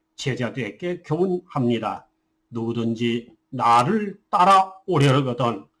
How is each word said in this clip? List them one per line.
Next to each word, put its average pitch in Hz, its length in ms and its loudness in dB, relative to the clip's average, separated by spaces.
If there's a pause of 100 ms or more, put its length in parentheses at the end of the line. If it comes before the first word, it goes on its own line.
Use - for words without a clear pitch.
(160)
제자들에게 127 880 -8
교훈합니다. 123 1040 -4 (420)
"누구든지 117 800 -4 (200)
나를 131 720 2 (100)
따라오려거든 143 1400 2 (160)